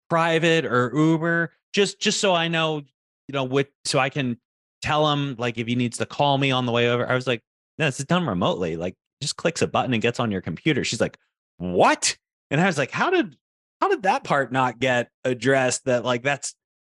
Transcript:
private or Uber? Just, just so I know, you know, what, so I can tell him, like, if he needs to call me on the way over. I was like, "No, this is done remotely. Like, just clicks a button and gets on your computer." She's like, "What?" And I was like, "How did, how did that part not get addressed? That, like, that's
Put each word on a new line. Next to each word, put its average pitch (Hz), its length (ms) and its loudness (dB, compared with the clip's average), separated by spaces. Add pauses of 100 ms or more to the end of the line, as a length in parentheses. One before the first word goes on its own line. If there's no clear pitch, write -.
private 165 560 2
or 123 280 0
Uber? 160 600 0 (200)
Just, - 280 0
just - 180 0
so 196 160 2
I 165 140 0
know, 160 300 0 (500)
you - 40 -10
know, 139 120 -2
what, 139 240 0 (160)
so 139 160 0
I 131 80 0
can 127 300 -4 (440)
tell 151 300 2
him, 143 260 -2
like, 120 180 -4
if 117 120 -4
he 120 80 0
needs 120 220 -2
to 110 80 -4
call 143 300 0
me 139 140 0
on 127 160 0
the 117 60 0
way 120 160 2
over. 120 200 0
I 123 60 0
was 127 140 -2
like, 117 160 -4 (340)
"No, 156 80 0
this 135 140 -2
is 139 60 -8
done 175 200 2
remotely. 90 500 -2
Like, 90 200 -6 (260)
just - 140 -6
clicks - 260 -2
a - 60 0
button 127 240 0
and 113 100 0
gets 117 160 0
on 117 140 -2
your 95 80 -4
computer." 120 420 -2
She's 110 180 -4
like, 90 160 0 (420)
"What?" 220 600 2 (320)
And 143 100 0
I 185 60 4
was 165 100 0
like, 143 140 -2
"How 226 180 -2
did, 311 280 0 (440)
how - 80 2
did 349 140 -2
that 214 220 0
part 139 260 0
not 127 300 0
get 123 320 0 (100)
addressed? 127 600 0
That, 123 200 0
like, 120 200 -2
that's 139 320 -4 (280)